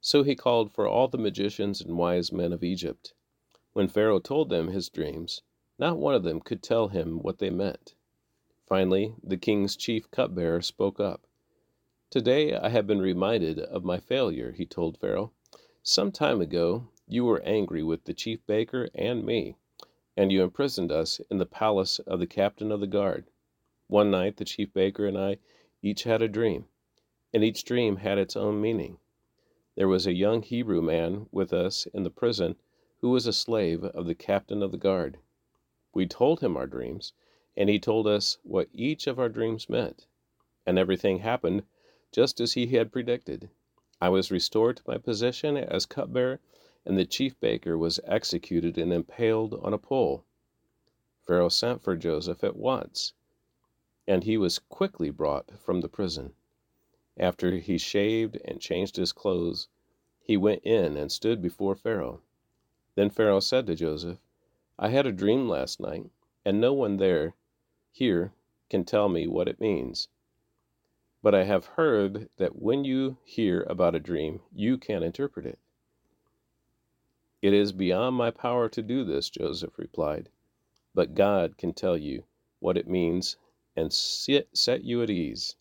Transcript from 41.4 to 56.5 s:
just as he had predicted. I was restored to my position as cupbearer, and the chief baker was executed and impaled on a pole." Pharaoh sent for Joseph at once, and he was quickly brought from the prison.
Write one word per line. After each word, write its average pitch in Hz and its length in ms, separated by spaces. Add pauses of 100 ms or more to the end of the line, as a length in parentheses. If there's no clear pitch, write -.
just - 280
as 120 120
he 120 160
had 117 240
predicted. 120 580 (500)
I 90 80
was 95 220
restored 110 460
to - 100
my 120 120
position 123 580
as - 280
cupbearer, 127 560 (460)
and 95 100
the 92 80
chief 131 360
baker 110 360
was 82 280
executed 85 760
and 85 140
impaled 110 600
on 98 200
a 104 40
pole." 113 460 (1000)
Pharaoh 87 220
sent 120 340
for 92 140
Joseph 82 480
at - 120
once, - 580 (920)
and 92 180
he 110 120
was 95 220
quickly 127 520
brought 71 500
from 90 200
the - 80
prison. 76 460 (840)